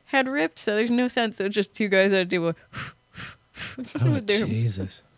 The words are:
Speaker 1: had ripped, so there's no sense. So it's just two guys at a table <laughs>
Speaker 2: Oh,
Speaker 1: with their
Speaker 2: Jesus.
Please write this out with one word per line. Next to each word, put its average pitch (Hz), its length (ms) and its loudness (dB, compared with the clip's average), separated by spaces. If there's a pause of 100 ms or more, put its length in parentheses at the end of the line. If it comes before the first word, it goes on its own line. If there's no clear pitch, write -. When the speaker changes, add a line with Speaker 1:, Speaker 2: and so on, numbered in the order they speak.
Speaker 1:
had 269 200 2
ripped, 294 320 -2
so 208 160 0
there's 226 160 2
no 247 160 2
sense. 226 300 -2
So 196 80 -2
it's 202 100 -2
just 208 180 0
two 214 160 -2
guys 196 240 6
at 190 100 4
a 175 40 0
table 170 280 0 (180)
<laughs> - 1300 -10
Speaker 2:
Oh, 127 100 4
Speaker 1:
with 254 160 0
their 208 200 2
Speaker 2:
Jesus. 107 560 -2 (160)